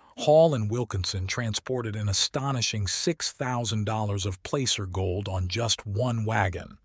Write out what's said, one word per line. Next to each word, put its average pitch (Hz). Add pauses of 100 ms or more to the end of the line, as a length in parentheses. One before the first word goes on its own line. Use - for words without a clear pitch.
(160)
Hall 156
and 107
Wilkinson 101
transported 113
an 107
astonishing 117
six -
thousand 120
dollars 104
of 98
placer 123
gold 95
on 92
just 113
one 113
wagon. 98